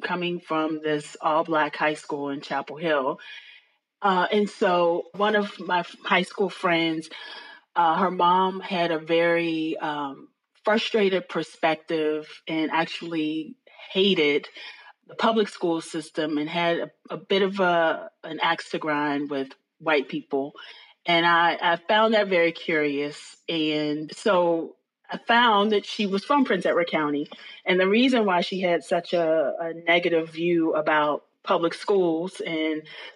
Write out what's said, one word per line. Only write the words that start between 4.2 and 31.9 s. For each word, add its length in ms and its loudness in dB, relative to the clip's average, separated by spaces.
and 160 2
so 640 2
one 200 0
of 260 -2
my 200 0
f-, 220 -12
high 200 2
school 260 -2
friends, 600 -2
uh, 200 4
her 140 0
mom 500 2
had 300 -2
a 80 0
very, 800 0
um, 520 -6
frustrated 640 2
perspective 960 -2
and 220 -2
actually 840 -4
hated 580 2
the 80 -20
public 340 2
school 340 -4
system 560 -4
and 100 -4
had 300 0
a, 120 -6
a 80 -8
bit 240 0
of 180 0
a, 500 2
an 180 -8
axe 280 -2
to 80 -4
grind 520 -2
with 180 -4
white 300 0
people. 460 -4
And 180 4
I, 360 4
I 160 2
found 380 2
that 140 4
very 240 4
curious. 840 -2
And 680 -2
so 600 0
I 80 -10
found 540 4
that 120 2
she 220 -4
was 180 -2
from 200 4
Prince 220 0
Edward 220 2
County. 400 -2
And 160 2
the 80 4
reason 360 4
why 180 2
she 180 -4
had 240 0
such 280 -2
a, 480 2
a 140 -6
negative 560 2
view 440 0
about 500 0
public 320 0
schools 640 0